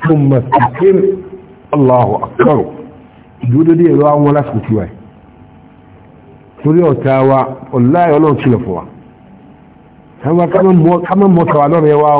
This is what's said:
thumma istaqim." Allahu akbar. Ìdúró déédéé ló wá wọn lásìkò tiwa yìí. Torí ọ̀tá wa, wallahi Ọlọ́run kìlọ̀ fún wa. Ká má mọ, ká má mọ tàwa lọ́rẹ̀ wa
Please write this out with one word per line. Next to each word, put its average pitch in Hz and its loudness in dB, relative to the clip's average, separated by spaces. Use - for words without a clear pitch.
thumma 143 0
istaqim." 143 0
Allahu 127 0
akbar. 185 0
Ìdúró 127 0
déédéé 165 2
ló 143 2
wá 147 2
wọn 147 2
lásìkò 139 -4
tiwa 107 -2
yìí. - -14
Torí 156 2
ọ̀tá 135 0
wa, 135 2
wallahi 151 0
Ọlọ́run 147 2
kìlọ̀ 123 0
fún 90 -8
wa. 85 -10
Ká 170 0
má 190 4
mọ, 175 2
ká 180 -6
má 196 2
mọ 170 2
tàwa 147 0
lọ́rẹ̀ 151 2
wa 151 2